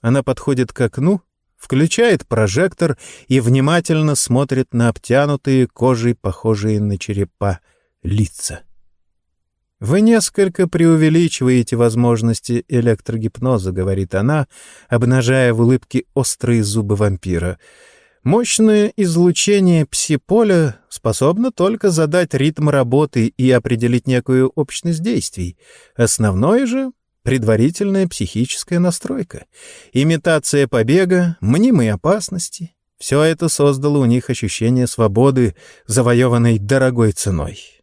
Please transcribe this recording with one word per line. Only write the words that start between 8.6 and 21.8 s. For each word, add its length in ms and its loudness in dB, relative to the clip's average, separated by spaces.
«Вы 200 0
несколько 640 2
преувеличиваете 1120 2
возможности 920 0
электрогипноза», — 1040 -2
говорит 420 -4
она, 320 0
обнажая 640 2
в 80 0
улыбке 440 0
острые 500 0
зубы 320 -2
вампира. 640 -2
«Мощное 720 2
излучение 880 2
пси-поля 1040 0
способно 640 -2
только 380 0